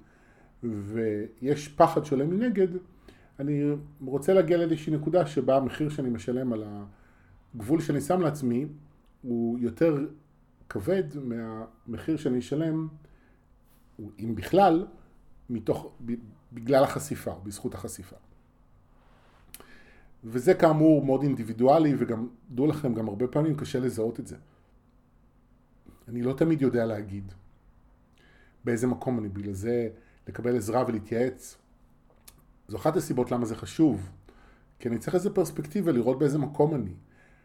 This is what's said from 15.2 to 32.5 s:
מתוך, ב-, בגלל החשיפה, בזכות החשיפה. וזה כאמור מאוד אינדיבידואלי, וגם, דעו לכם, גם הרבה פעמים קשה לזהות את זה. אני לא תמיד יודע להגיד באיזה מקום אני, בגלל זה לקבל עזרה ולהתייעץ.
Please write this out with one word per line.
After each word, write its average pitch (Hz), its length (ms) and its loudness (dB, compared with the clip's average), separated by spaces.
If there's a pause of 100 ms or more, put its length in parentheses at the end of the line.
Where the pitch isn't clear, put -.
מתוך, - 440 -4 (120)
ב-, 117 80 -6 (400)
בגלל 127 300 4
החשיפה, - 500 -4 (100)
בזכות 104 300 -8
החשיפה. - 420 -14 (2000)
וזה 123 300 2
כאמור 156 520 6
מאוד 135 180 2
אינדיבידואלי, 127 760 4
וגם, 117 300 -2 (240)
דעו 131 160 0
לכם, 143 260 0
גם 110 140 -2
הרבה 104 200 -2
פעמים 151 300 0
קשה - 220 -4
לזהות 117 400 -2
את 123 80 -12
זה. - 80 -14 (1700)
אני 120 140 -6
לא 127 120 0
תמיד 160 280 2
יודע 120 240 4
להגיד 101 480 -6 (1300)
באיזה 120 240 0
מקום 123 320 -2
אני, 107 100 -4
בגלל 101 240 -8
זה 113 360 -2 (380)
לקבל 120 300 -2
עזרה 113 300 0
ולהתייעץ. 117 720 -2 (1120)